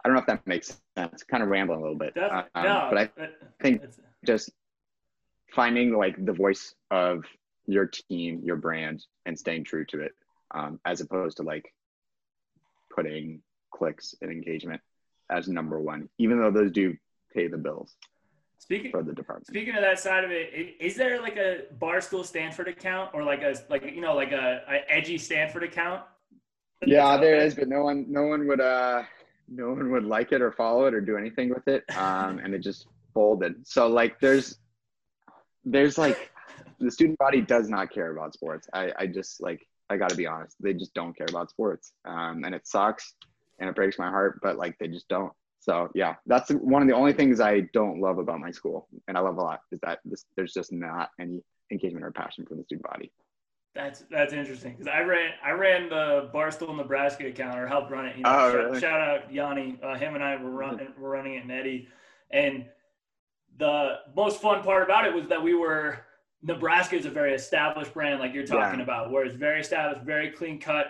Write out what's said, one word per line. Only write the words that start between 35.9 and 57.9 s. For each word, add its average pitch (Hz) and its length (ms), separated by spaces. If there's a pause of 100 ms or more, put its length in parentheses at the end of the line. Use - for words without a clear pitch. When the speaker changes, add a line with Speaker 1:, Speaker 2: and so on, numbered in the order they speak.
Speaker 1:
like, 151 320 (480)
the 123 120
student 160 280
body 135 220
does 113 280
not 98 220
care 82 220
about 78 220
sports. 78 380
I, 92 260
I 95 80
just, 92 360
like, 87 240 (240)
I 101 60
gotta 90 200
be 85 100
honest, 80 340
they 98 140
just 87 200
don't 85 220
care 78 120
about 87 220
sports, - 420 (120)
um, 82 400
and 92 100
it - 120
sucks 107 480 (440)
and 95 120
it - 60
breaks 98 220
my 90 120
heart, 98 320
but, 95 140
like, 87 220
they 85 100
just 85 200
don't. 92 240 (260)
So 87 380
yeah, 87 180 (120)
that's 123 240
one 139 320
of 135 40
the 127 80
only 135 180
things 127 280
I 104 220 (100)
don't 101 280
love 92 180
about 85 200
my 78 140
school, 80 340 (220)
and 95 80
I 90 40
love 92 180
a - 20
lot, 82 200 (120)
is 87 80
that 85 240
this, 82 200 (120)
there's 92 160
just 90 200
not 85 360 (100)
any 90 240 (300)
engagement - 320
or - 80
passion - 340
from - 120
the - 60
student - 220
body. - 240 (640)
Speaker 2:
That's, 139 360
that's 147 220
interesting, 131 440
'cause 135 100
I 151 140
ran, 170 300 (140)
I 143 80
ran 180 360
the 147 440
Barstool 156 440
Nebraska 139 520
account, 127 300
or 123 80
helped 139 240